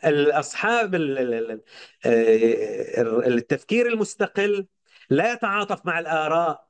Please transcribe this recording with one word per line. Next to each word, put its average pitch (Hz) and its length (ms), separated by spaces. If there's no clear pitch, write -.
الأصحاب 156 880
ال-، 139 240
ال-، 123 140
ال-، 113 180
ال-، 110 100
آه، 113 1200
التفكير 139 600
المستقل 202 800
لا 190 240
يتعاطف 202 520
مع 170 140
الآراء، 160 720